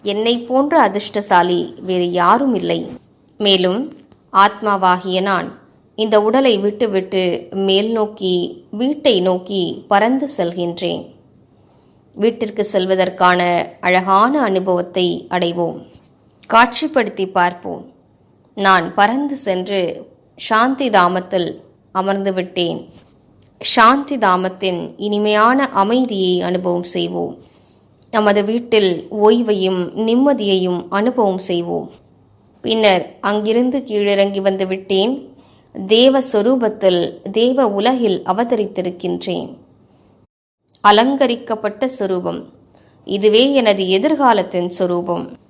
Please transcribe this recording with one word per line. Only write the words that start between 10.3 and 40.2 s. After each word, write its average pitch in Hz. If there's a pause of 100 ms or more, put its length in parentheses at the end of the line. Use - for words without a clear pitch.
செல்கின்றேன். 175 (1000)
வீட்டிற்கு 214
செல்வதற்கான 185 (100)
அழகான 196
அனுபவத்தை 180
அடைவோம். 175 (600)
காட்சிப்படுத்தி 226
பார்ப்போம். 180 (640)
நான் 190
பறந்து 262
சென்று 185 (260)
சாந்தி 254
தாமத்தில் 180 (320)
அமர்ந்து 196
விட்டேன். 180 (720)
சாந்தி 269
தாமத்தின் 185
இனிமையான 208
அமைதியை 196
அனுபவம் 180
செய்வோம். 175 (760)
நமது 208
வீட்டில் 214
ஓய்வையும் 208
நிம்மதியையும் 208
அனுபவம் 208
செய்வோம். 175 (680)
பின்னர் 214
அங்கிருந்து 226
கீழிறங்கி 202
வந்து 190
விட்டேன். 190 (500)
தேவ 254
சொரூபத்தில் 214
தேவ 247
உலகில் 208
அவதரித்திருக்கின்றேன். 180 (1200)